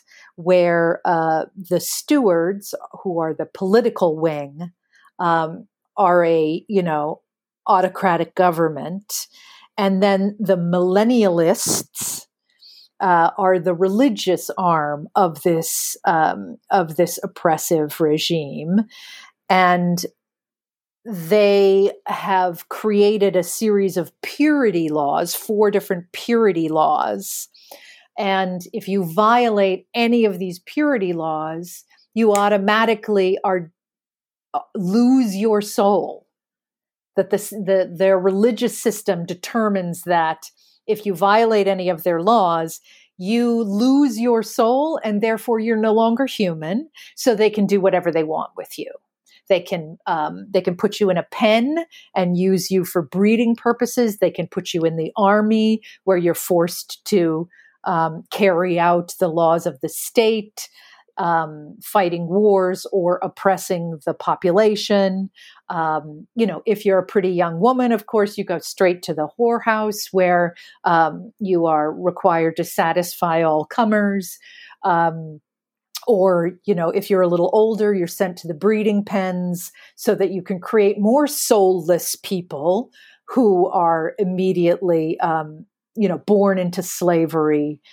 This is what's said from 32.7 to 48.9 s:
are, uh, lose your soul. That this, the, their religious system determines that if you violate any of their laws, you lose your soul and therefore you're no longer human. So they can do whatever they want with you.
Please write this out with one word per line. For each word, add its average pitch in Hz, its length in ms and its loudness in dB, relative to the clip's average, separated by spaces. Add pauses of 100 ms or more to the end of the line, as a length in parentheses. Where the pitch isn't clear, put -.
are, 185 260 -2 (800)
uh, - 60 -4 (160)
lose 233 640 2
your 208 240 2
soul. 202 680 0 (880)
That 190 140 0
this, 202 220 -2
the, 190 380 0
their 190 300 2
religious 202 580 0
system 196 480 -2
determines 185 760 -4
that 165 500 -2 (360)
if 208 180 -2
you 202 80 -2
violate 202 540 2
any 185 220 -2
of 165 120 -4
their 170 180 0
laws, 170 640 0 (360)
you 233 440 0
lose 233 580 2
your 233 220 2
soul 262 640 0
and 208 180 -2
therefore 226 380 -2
you're 226 180 -2
no 214 160 2
longer 233 320 2
human. 185 640 -4 (260)
So 233 200 0
they 208 160 2
can 208 160 0
do 196 120 2
whatever 180 320 2
they 160 120 0
want 156 340 -6
with - 220 -16
you. - 120 -12 (580)